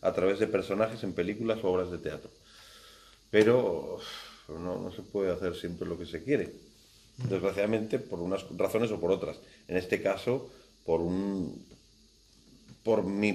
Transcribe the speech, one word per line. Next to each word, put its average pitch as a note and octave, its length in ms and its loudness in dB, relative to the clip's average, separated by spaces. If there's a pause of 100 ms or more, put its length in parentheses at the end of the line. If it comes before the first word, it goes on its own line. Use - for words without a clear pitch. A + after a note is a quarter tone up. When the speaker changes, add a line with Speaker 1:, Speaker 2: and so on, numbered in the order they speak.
Speaker 1:
a F#2 100 2
través G2 280 4
de G#2+ 80 4
personajes G#2 560 0
en F#2 80 -4
películas G#2+ 500 -2
o F#2+ 80 2
obras F2+ 200 2
de E2+ 80 -6
teatro. D2+ 320 -8 (1000)
Pero G#2 680 6 (500)
no, F2 320 -6
no F#2 120 -8
se F#2 100 -12
puede G2 280 0
hacer F2 240 -2
siempre F2 320 -6
lo E2+ 120 -4
que E2+ 80 -10
se E2 180 -10
quiere. B2+ 280 0 (680)
Speaker 2:
Ujú. B2 80 -2
Speaker 1:
Desgraciadamente, G#2 720 0
por - 180 -10
unas F#2 260 -2 (120)
razones A2 340 2
o G2 80 -2
por F2 140 2
otras. E2+ 240 -2 (320)
En F2+ 80 0
este F#2+ 260 0
caso, G#2+ 480 0 (340)
por E2 160 2
un, F#2 640 -2 (1160)
por G#2+ 220 2
mi G2+ 300 2